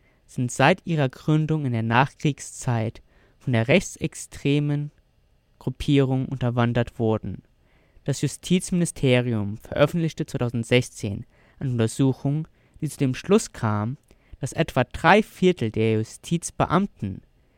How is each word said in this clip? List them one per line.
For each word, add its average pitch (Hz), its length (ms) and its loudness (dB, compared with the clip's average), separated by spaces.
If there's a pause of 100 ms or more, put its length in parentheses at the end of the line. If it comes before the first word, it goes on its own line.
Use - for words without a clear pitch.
(260)
sind 123 260 -6
seit 151 360 4
ihrer 151 220 0
Gründung 156 560 0
in 123 80 -2
der 113 100 -2
Nachkriegszeit 117 1200 -2 (340)
von - 160 -4
der 113 140 2
rechtsextremen 147 1200 -2 (720)
Gruppierung 135 640 2
unterwandert 120 720 0
worden. 110 460 -2 (600)
Das - 180 -4
Justizministerium 123 1400 0
veröffentlichte 160 680 -2
zweitausendsechzehn 120 1000 -2 (320)
eine 135 120 -4
Untersuchung, 135 760 0 (340)
die 151 80 -4
zu - 80 -16
dem 131 160 0
Schluss - 380 0
kam, 110 460 -4 (420)
dass - 140 -8
etwa 139 320 0
drei 190 360 2
Viertel 180 480 0
der 110 260 0
Justizbeamten - 1300 -4 (360)